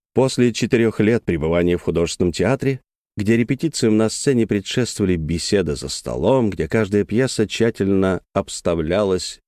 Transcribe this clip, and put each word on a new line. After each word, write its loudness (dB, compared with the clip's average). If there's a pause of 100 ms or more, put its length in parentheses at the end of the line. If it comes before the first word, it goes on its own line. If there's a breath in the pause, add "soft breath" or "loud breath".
(160)
После 2
четырёх 0
лет 2
пребывания 0
в -6
художественном 0
театре, -2 (340)
где 2
репетициям 0
на 2
сцене 0
предшествовали -2
беседы -2
за -10
столом, 0
где -4
каждая 0
пьеса -2
тщательно 0 (120)
обставлялась -2